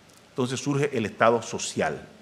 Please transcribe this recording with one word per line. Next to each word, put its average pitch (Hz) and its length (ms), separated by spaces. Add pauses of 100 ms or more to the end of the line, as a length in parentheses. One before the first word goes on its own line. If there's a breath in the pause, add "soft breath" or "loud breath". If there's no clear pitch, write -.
(300)
Entonces 127 300
surge 143 360
el 113 100
Estado 113 360
social. 87 680 (140)